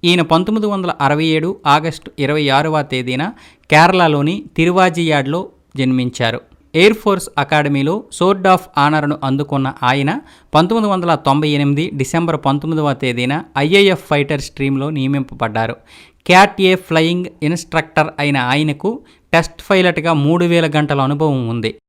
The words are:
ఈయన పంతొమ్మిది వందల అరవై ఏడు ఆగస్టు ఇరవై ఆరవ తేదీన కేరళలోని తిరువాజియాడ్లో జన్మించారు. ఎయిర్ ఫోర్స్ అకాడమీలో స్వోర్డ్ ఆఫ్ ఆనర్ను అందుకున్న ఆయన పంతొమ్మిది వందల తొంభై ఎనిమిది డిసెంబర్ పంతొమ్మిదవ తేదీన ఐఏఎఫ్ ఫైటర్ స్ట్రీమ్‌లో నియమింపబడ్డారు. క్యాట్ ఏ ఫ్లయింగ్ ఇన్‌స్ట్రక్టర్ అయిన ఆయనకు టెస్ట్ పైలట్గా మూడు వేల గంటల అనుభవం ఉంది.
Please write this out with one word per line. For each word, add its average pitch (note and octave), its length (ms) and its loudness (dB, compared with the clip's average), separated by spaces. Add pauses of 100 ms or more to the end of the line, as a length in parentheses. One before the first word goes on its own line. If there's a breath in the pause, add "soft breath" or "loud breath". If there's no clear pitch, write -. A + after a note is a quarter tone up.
ఈయన F3 180 4
పంతొమ్మిది F#3 440 0
వందల F#3+ 340 -4
అరవై D3 240 0
ఏడు D#3+ 320 -2 (100)
ఆగస్టు D3+ 520 -2
ఇరవై D3 300 0
ఆరవ D3+ 340 0
తేదీన C3 500 -4 (380 soft breath)
కేరళలోని D#3+ 720 2 (140)
తిరువాజియాడ్లో E3 920 0 (280)
జన్మించారు. B2+ 640 -2 (340)
ఎయిర్ G3 200 6
ఫోర్స్ G3+ 340 -2 (100)
అకాడమీలో D3 760 0
స్వోర్డ్ F#3+ 340 0
ఆఫ్ F#3 200 2 (120)
ఆనర్ను D3 460 0
అందుకున్న C#3 480 -2 (100)
ఆయన C3+ 280 0 (440 soft breath)
పంతొమ్మిది G3+ 380 2
వందల F3 220 0
తొంభై D3+ 340 0
ఎనిమిది C#3+ 460 0
డిసెంబర్ D#3+ 520 -2
పంతొమ్మిదవ D3 460 -2
తేదీన C3 500 -4 (160)
ఐఏఎఫ్ F3+ 480 2
ఫైటర్ D3 340 -2
స్ట్రీమ్‌లో C#3 500 -4
నియమింపబడ్డారు. A#2+ 840 -4 (500 loud breath)
క్యాట్ G3 340 4
ఏ F#3 140 4
ఫ్లయింగ్ F3 500 -2 (180)
ఇన్‌స్ట్రక్టర్ D#3+ 760 -2
అయిన D3 180 0
ఆయనకు C#3+ 560 -2 (400 soft breath)
టెస్ట్ - 380 -2
పైలట్గా F3 420 2
మూడు D#3 320 2
వేల E3+ 320 2
గంటల C#3+ 240 0
అనుభవం C#3 480 0
ఉంది. A2 260 -4 (140)